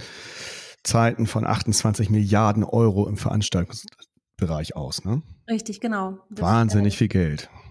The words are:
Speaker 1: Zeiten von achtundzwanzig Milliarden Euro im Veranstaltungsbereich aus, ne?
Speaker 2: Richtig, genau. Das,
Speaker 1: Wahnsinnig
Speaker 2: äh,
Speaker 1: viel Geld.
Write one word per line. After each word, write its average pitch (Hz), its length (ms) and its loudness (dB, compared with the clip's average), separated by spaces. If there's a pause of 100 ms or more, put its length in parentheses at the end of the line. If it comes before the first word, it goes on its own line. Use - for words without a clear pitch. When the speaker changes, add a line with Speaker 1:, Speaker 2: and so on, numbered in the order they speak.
(840)
Speaker 1:
Zeiten 117 440 2
von 110 180 -2
achtundzwanzig 107 640 0
Milliarden 107 560 4
Euro 104 420 2
im 101 120 -4
Veranstaltungsbereich - 1600 -4
aus, - 280 -8
ne? 117 160 -2 (300)
Speaker 2:
Richtig, 220 320 -6
genau. 190 380 -4 (100)
Das, 202 120 -8
Speaker 1:
Wahnsinnig 104 520 4
Speaker 2:
äh, - 20 -10
Speaker 1:
viel 107 120 2
Geld. 82 420 0 (200)